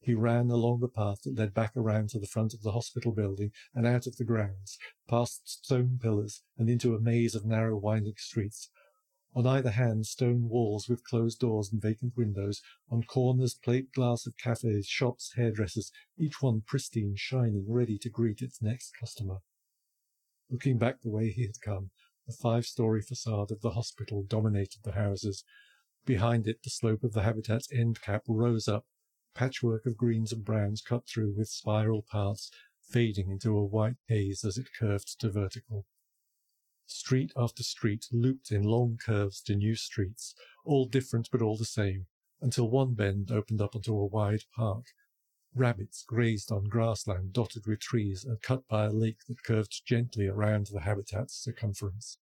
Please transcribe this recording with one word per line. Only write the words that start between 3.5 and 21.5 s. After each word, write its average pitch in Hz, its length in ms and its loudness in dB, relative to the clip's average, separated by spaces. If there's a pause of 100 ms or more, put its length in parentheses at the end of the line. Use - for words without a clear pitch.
and 117 140 2
out 120 200 2
of 120 100 -8
the 123 80 -2
grounds, 104 540 -2 (300)
past 120 400 0
stone 123 540 0
pillars 104 400 0 (160)
and 113 100 2
into 120 260 2
a 107 60 -2
maze 117 340 2
of 107 100 -6
narrow 110 320 2
winding 107 400 0
streets. - 540 -6 (640)
On 120 120 2
either 131 240 4
hand, 110 360 2
stone 120 440 2
walls 110 400 0
with 120 140 -2
closed 113 340 0
doors 107 340 0
and 110 80 0
vacant 110 380 -2
windows. 101 420 0 (300)
On 117 120 0
corners, 127 520 2
plate 127 380 0
glass 120 340 0
of 120 100 -12
cafes, 110 500 0
shops, - 500 -2
hairdressers, 107 540 0 (280)
each 156 240 -2
one 113 180 2
pristine, 107 560 -2
shining, 110 500 0
ready 113 300 2
to 110 140 -8
greet 113 320 0
its 123 180 -10
next 110 400 -4
customer. 98 380 -8 (1120)
Looking 127 260 2
back 117 240 2
the 120 80 -6
way 110 220 0
he 107 160 -2
had 104 160 -10